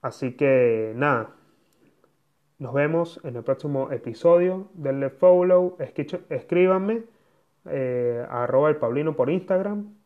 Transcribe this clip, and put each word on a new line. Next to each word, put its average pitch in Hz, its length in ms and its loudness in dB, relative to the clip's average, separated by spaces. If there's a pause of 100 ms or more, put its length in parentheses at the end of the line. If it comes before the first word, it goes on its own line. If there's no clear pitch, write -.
Así 123 360 -8
que 120 600 2
nada, 127 340 0 (1300)
nos 127 160 -12
vemos 165 480 -2
en 123 140 -10
el 127 80 -10
próximo 135 480 -4
episodio. 175 840 0
Denle 139 360 -4
follow, 180 680 4
esquiche-, - 500 -8
escríbanme, 190 760 0 (640)
eh, 123 600 -4
arroba 123 400 2
el 151 80 2
paulino 147 380 -2
por 139 160 0
Instagram 196 640 -4 (120)